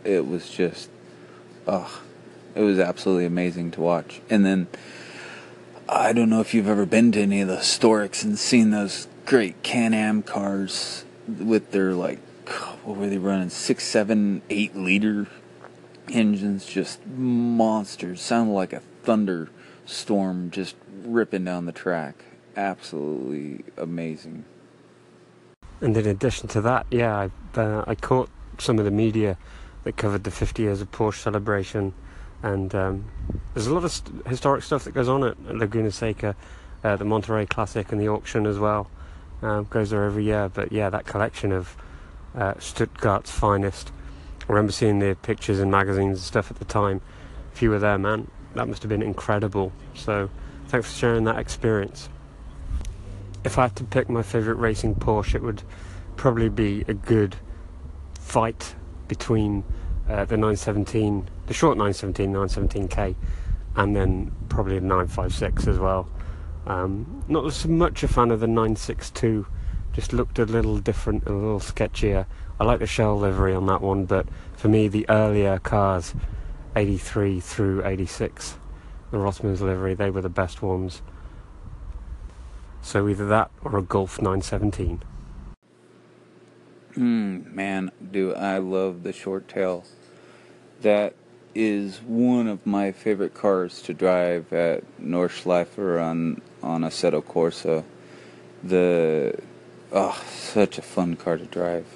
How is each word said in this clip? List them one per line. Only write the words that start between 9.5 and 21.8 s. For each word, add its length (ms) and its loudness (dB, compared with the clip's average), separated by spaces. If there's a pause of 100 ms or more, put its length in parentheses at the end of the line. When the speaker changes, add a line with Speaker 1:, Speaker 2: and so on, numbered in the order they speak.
Speaker 1:
Can-Am 600 2
cars 840 -4 (220)
with 440 0
their, 240 2
like, 240 -2 (640)
what 140 -8
were 120 -2
they 100 0
running, 300 2
six, 360 -2
seven, 680 2
eight 260 0
liter 520 2 (800)
engines, 540 2
just 420 -4
monsters, 1120 0
sounded 320 2
like 200 0
a 80 -8 (220)
thunderstorm 1500 0
just 240 -6 (300)
ripping 400 2
down 220 -2
the 60 -6
track. 520 -4 (320)